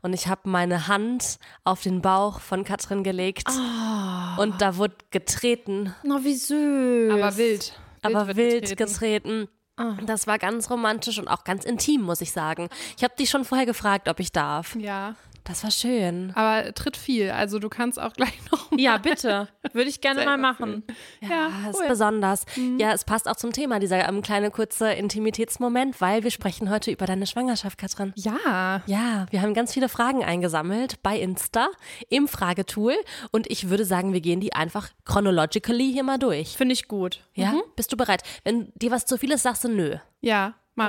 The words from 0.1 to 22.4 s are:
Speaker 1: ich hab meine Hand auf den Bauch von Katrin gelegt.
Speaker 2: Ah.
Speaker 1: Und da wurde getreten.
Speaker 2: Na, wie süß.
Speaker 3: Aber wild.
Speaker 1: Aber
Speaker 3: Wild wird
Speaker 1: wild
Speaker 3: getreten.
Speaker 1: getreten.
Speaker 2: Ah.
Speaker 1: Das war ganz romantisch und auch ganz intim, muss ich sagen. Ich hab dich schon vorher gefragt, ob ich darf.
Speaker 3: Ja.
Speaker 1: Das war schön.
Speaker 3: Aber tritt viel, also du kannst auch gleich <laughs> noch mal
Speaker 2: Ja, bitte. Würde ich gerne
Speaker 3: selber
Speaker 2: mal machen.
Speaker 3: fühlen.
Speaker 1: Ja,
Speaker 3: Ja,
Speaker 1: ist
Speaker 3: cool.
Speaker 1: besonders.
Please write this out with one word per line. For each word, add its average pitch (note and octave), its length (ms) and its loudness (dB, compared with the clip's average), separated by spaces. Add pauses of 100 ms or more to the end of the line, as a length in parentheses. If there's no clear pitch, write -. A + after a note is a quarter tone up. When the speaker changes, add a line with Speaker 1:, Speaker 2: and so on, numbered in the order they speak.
Speaker 1:
ich F3+ 160 -4
hab - 160 -2
meine F3 420 2
Hand A3 500 0 (280)
auf F#3 160 2
den F#3 200 0
Bauch F#3+ 380 2
von G3 240 -4
Katrin G3 400 -4
gelegt. F#3 460 -2
Speaker 2:
Ah. G#3+ 880 -2
Speaker 1:
Und G3+ 240 2
da F#3+ 160 2
wurde G3+ 180 0 (160)
getreten. G3+ 800 -2 (100)
Speaker 2:
Na, C#4 200 0
wie C#4 100 2
süß. C4 800 2
Speaker 3:
Aber G3+ 240 2
wild. A3 400 0 (240)
Speaker 1:
Aber G#3 260 2
Speaker 3:
Wild G3 100 -2
wird - 0 - (320)
Speaker 1:
wild F#3+ 80 -6
Speaker 3:
getreten. G#3 160 0 (480)
Speaker 1:
getreten. G3+ 60 -6 (280)
Speaker 2:
Ah. A3+ 300 -4
Speaker 1:
Das G#3+ 200 -2
war G#3+ 140 2
ganz A3 300 -2
romantisch A3+ 500 -2
und - 80 -8
auch - 160 -2
ganz F#3+ 220 -4
intim, A#3+ 360 2
muss F3 200 -2
ich E3+ 100 -8
sagen. D#3+ 380 -4 (280)
Ich - 60 0
hab B3+ 140 0
dich C4+ 120 2
schon C#4 140 2
vorher C4 220 2
gefragt, G#3 420 0
ob A3 140 0
ich F3+ 100 -4
darf. D3+ 440 -2
Speaker 3:
Ja. G#3 400 -6 (300)
Speaker 1:
Das - 160 -8
war G#3+ 100 -2
schön. F#3 640 0
Speaker 3:
Aber A3 380 2
tritt - 220 -6
viel, A3 360 0
also G#3 280 0
du G#3 80 -6
kannst A#3+ 320 -4
auch - 140 -6
gleich B3+ 180 0 (100)
<laughs> - 120 -4
noch - 180 -4
mal C4+ 80 2
Speaker 2:
Ja, B3 180 6
bitte. G#3 520 0 (240)
Würde B3+ 160 2
ich C#4 100 -8
gerne C4+ 220 0
Speaker 3:
selber C#4 160 4
Speaker 2:
mal C4 160 2
machen. G#3+ 340 -6
Speaker 3:
fühlen. A3+ 100 -12 (220)
Speaker 1:
Ja, D#4+ 300 0 (160)
Speaker 3:
Ja, G#3+ 40 -4
Speaker 1:
ist G4 120 -2
Speaker 3:
cool. E4 80 2
Speaker 1:
besonders. G#3 560 2 (100)